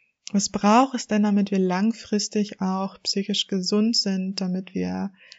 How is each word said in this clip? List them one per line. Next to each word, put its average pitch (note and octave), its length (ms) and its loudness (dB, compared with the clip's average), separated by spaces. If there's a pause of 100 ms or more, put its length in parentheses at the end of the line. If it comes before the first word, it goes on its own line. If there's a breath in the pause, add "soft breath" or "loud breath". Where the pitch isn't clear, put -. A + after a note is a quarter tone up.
(320 loud breath)
was G3+ 160 0
braucht A#3 460 4
es A#3 120 -6
denn, G#3+ 160 2
damit G3+ 280 2
wir G3 80 0
langfristig G#3 1000 -2
auch F#3+ 420 -4
psychisch G3 440 -4
gesund G#3 500 0
sind, F#3+ 440 -2
damit F#3 340 -4
wir F#3 380 -4 (260 loud breath)